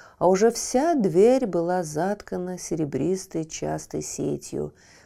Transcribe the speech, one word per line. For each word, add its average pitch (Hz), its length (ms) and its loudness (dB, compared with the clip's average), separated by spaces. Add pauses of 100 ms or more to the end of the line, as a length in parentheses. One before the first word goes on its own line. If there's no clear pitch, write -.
(200)
а - 80 4
уже 196 240 6
вся 277 420 0
дверь 226 540 4
была 175 340 0
заткана 180 760 -4
серебристой 160 840 -4
частой 156 580 -8
сетью. 147 720 -6 (300)